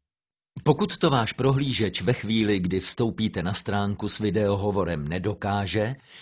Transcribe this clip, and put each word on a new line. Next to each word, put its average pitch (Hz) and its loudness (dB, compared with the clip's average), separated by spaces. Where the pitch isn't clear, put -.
Pokud 156 0
to 170 4
váš 123 0
prohlížeč 127 0
ve 120 2
chvíli, 104 2
kdy 90 0
vstoupíte 107 -2
na 90 0
stránku 101 0
s - -2
videohovorem, 98 0
nedokáže, 101 -2